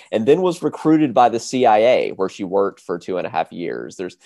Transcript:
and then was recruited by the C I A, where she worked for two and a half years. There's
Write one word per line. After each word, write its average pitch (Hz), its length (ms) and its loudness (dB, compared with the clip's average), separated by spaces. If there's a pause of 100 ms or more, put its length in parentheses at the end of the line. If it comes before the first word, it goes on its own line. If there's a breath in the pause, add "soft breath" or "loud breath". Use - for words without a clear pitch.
(120)
and 110 140 -2
then 156 160 4
was 180 220 -2
recruited 151 500 2
by 120 160 4
the 113 100 -2
C 123 280 0
I 110 100 6
A, 110 360 2
where 95 160 -4
she - 140 -10
worked 98 360 -2
for 90 180 -8
two 90 220 -6
and 85 80 -6
a - 20 -8
half 80 220 -4
years. 62 440 -8
There's 92 300 -10